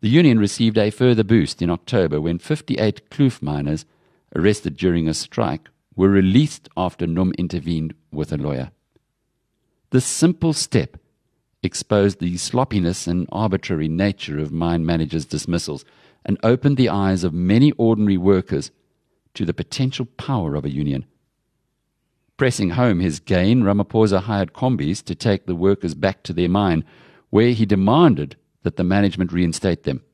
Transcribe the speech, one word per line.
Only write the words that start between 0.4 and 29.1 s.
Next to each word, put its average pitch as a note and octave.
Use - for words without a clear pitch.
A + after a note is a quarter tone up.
a G#2
further A#2
boost A#2
in F2
October E2
when E2+
fifty-eight -
Kloof C3+
miners D2
arrested E2
during E2+
a D#2
strike -
were F#2+
released G2
after F2+
num F2
intervened D#2+
with D2+
a D#2
lawyer. C#2+
This C3
simple D#3+
step -
exposed G2+
the F2
sloppiness F#2+
and F2
arbitrary F#2+
nature E2+
of D2+
mine E2
managers' D#2+
dismissals D2+
and G2+
opened B2+
the B2
eyes F#2+
of F2
many G2+
ordinary G#2+
workers F#2
to G#2
the E2+
potential -
power F#2+
of D2
a C#2+
union. C#2
Pressing A#2
home A2+
his E2+
gain, G2+
Ramaphosa G2+
hired G2+
combis F#2+
to F2+
take G2+
the F2+
workers F2+
back F#2+
to -
their F2
mine, F2+
where A2+
he A2+
demanded G#2
that -
the F#2
management F#2+